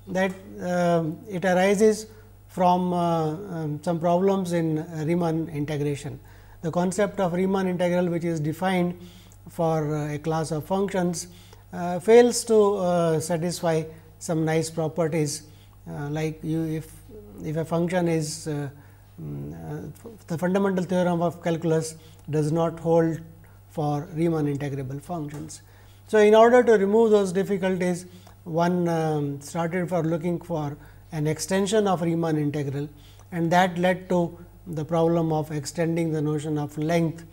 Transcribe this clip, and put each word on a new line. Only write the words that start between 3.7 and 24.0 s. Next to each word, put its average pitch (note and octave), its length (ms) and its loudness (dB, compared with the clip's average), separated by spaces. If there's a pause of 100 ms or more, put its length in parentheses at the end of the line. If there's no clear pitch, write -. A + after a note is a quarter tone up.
some E3+ 180 -2
problems F3+ 540 2
in, D#3+ 240 0
uh, D#3 300 -6
Riemann E3 420 0
integration. D3 720 -4 (420)
The E3+ 80 -4
concept F3+ 500 0
of F3+ 140 0
Riemann F#3+ 340 0
integral, F3+ 420 0
which E3+ 160 -2
is E3+ 140 -2
defined F3 540 -2 (560)
for, D#3+ 460 0
uh, D3 180 -4
a D3 60 -6
class D#3 320 -4
of D3+ 140 -4
functions, F#3 640 -2 (440)
uh, F3+ 260 -4
fails A#3 440 6
to, G#3 320 6
uh, F3 440 2
satisfy E3 640 -2 (380)
some D#3+ 260 -2
nice D#3+ 240 0
properties, D#3 800 -2 (420)
uh, D3+ 220 -8
like D#3 320 -4
you, D#3+ 220 -2
if, D#3 260 -6 (520)
if D#3 120 -6
a E3 80 -2
function F3 440 0
is, D#3+ 400 -2
uh, D3 200 -4 (540)
mm, D3 320 -10
uh, D#3+ 560 -14 (160)
the E3+ 100 -4
fundamental F#3 480 2
theorem F3 380 2
of E3+ 220 -2
calculus D#3+ 520 0 (360)
does D3+ 200 2
not E3 280 0
hold E3 400 2 (500)
for D3 460 -4